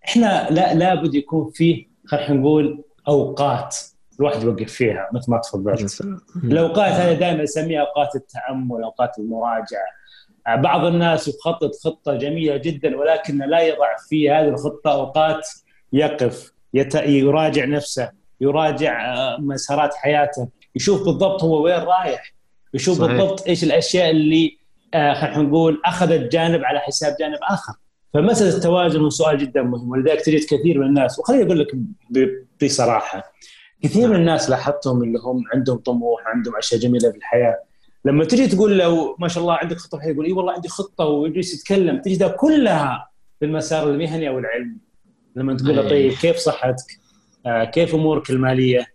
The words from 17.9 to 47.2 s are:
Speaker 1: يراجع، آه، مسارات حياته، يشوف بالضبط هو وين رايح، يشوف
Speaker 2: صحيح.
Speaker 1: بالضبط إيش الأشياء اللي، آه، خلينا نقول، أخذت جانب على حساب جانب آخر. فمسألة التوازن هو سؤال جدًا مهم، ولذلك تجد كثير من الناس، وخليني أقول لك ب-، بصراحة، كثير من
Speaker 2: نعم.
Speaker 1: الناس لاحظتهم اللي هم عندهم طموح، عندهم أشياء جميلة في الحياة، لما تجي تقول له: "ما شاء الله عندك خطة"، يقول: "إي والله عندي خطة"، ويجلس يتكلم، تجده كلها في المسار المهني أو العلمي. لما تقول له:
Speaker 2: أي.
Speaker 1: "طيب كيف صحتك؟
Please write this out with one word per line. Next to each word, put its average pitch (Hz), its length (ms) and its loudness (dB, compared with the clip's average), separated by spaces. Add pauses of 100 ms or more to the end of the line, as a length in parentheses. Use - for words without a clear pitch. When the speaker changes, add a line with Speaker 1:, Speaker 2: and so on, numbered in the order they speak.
Speaker 1:
يراجع، 135 760 0
آه، 127 260 -4
مسارات 143 540 -2
حياته، 147 540 0 (260)
يشوف 196 300 0
بالضبط 185 380 0
هو 160 200 2
وين 175 180 2
رايح، 170 540 -2 (400)
يشوف 147 240 0
Speaker 2:
صحيح. 160 120 2
Speaker 1:
بالضبط 143 380 0
إيش 175 160 0
الأشياء 165 460 2
اللي، 160 480 2 (360)
آه، 147 200 2
خلينا 151 240 -4
نقول، 156 460 2
أخذت 165 480 0
جانب 165 320 0
على 143 140 0
حساب 143 420 -4
جانب 151 180 -4 (120)
آخر. 190 220 -4 (420)
فمسألة 190 420 4
التوازن 170 440 2
هو 151 100 4
سؤال 151 280 0
جدًا 143 240 -2
مهم، 123 280 -4
ولذلك 143 300 2
تجد 156 240 2
كثير 147 340 2
من 135 80 2
الناس، 135 320 2
وخليني 247 260 2
أقول 170 160 2
لك 143 60 2 (440)
ب-، 131 540 -2
بصراحة، 113 680 -2 (500)
كثير 233 240 2
من 220 60 4
Speaker 2:
نعم. 180 80 4
Speaker 1:
الناس 165 300 2
لاحظتهم 131 520 0
اللي 117 160 -2
هم 127 240 -4 (120)
عندهم 127 240 0
طموح، 120 480 -2
عندهم 113 300 -4
أشياء 113 240 -2
جميلة 120 300 2
في 107 60 -10
الحياة، 98 440 0 (440)
لما 147 200 4
تجي 240 220 2
تقول 202 320 4
له: 170 400 2
"ما 170 100 -4
شاء 170 140 -4
الله 170 120 0
عندك 165 220 -4
خطة"، 151 280 -12
يقول: 156 220 -4
"إي 180 60 -2
والله 180 200 -2
عندي 175 160 -10
خطة"، 190 360 -6
ويجلس 160 500 -2
يتكلم، 160 460 0
تجده 185 280 0
كلها 180 840 0 (300)
في 151 40 0
المسار 151 460 -2
المهني 156 380 -2
أو 131 100 -4
العلمي. 117 380 -6 (600)
لما 131 200 -2
تقول 135 200 2
له: 135 60 2
Speaker 2:
أي. - 60 0
Speaker 1:
"طيب 139 240 4
كيف 165 240 2
صحتك؟ 127 500 -2 (600)